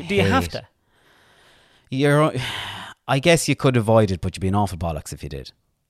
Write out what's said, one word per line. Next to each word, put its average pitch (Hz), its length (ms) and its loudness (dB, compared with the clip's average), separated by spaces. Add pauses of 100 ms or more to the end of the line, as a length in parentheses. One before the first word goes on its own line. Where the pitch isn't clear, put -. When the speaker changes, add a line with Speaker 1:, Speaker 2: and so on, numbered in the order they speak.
Speaker 1:
do 185 140 -6
you 190 80 2
have - 200 2
Speaker 2:
hate - 80 -8
Speaker 1:
to? - 160 -12 (1200)
Speaker 2:
You're, 147 440 2 (360)
<sighs> - 380 -16
I 135 120 0
guess 170 280 4
you 135 80 2
could - 220 2
avoid 110 340 4
it, 87 100 -4
but 92 140 -6
you'd 82 60 -14
be 95 60 -2
an 95 80 0
awful 101 220 -2
bollocks 80 360 -8
if 71 100 -14
you 71 60 -12
did. 69 220 -12 (380)